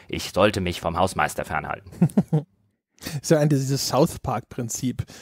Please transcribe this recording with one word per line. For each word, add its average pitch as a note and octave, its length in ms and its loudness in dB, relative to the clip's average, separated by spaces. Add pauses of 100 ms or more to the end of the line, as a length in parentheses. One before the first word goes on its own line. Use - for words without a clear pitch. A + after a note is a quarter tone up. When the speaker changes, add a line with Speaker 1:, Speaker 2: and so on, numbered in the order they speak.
Speaker 1:
ich - 240 -8
sollte G2+ 280 4
mich F2 200 -4
vom E2 180 -2
Hausmeister E2 460 0
fernhalten. D2 460 -6 (420)
Speaker 2:
<laughs> D#3 140 0 (720)
Ist - 100 -10
ja D#3+ 80 6
ein, D3+ 120 4
dieses C3+ 380 0
South D3+ 320 2
Park-Prinzip. A#2+ 840 -6 (200)